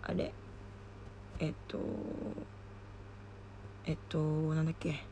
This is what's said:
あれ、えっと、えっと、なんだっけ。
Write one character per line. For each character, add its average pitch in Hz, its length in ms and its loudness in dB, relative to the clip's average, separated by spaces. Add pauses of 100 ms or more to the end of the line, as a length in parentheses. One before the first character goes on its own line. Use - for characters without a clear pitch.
あ - 80 4
れ、 - 200 4 (1040)
え 160 120 4
っ - 20 -2 (160)
と、 - 100 -2 (2000)
え 160 80 4
っ - 40 2 (120)
と、 160 100 4
な 156 440 6
ん - 20 8
だ 165 80 4
っ - 40 0
け。 151 340 0